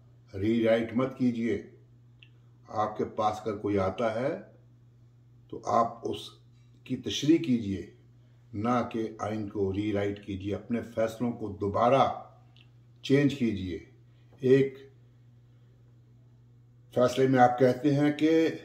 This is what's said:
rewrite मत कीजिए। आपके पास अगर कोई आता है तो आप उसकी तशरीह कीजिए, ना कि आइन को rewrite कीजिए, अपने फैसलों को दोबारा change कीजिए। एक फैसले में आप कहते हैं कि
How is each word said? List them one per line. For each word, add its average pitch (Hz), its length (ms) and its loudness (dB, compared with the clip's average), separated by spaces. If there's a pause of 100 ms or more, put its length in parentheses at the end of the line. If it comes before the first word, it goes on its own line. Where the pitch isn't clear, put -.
(360)
rewrite 113 580 0
मत 131 260 -2
कीजिए। 113 580 -4 (920)
आपके 107 340 -4
पास 107 440 -4
अगर 101 100 -4
कोई 101 200 -2
आता 95 340 -2
है 160 280 -4 (1080)
तो - 80 -12
आप - 480 -2
उसकी - 920 -12
तशरीह 143 420 2
कीजिए, 104 600 -2 (580)
ना 117 260 0
कि 113 400 -6
आइन 104 280 -6
को 98 220 -2
rewrite 101 540 -2
कीजिए, 98 280 -6
अपने 113 280 -6
फैसलों 113 500 -4
को 110 180 -8
दोबारा 113 840 0 (720)
change 139 280 4
कीजिए। 92 600 -4 (500)
एक - 480 2 (2000)
फैसले 127 320 4
में 131 120 4
आप 123 200 6
कहते 131 320 4
हैं 147 320 2
कि 160 420 4